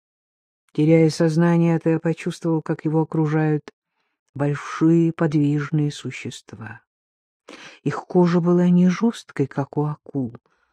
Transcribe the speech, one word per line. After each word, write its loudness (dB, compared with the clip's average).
Теряя 4
сознание, 2
Тео 0
почувствовал, -4
как -6
его 0
окружают -2
большие 0
подвижные 0
существа. -14
Их -6
кожа 2
была 2
не 6
жёсткой, -2
как -6
у -2
акул, -8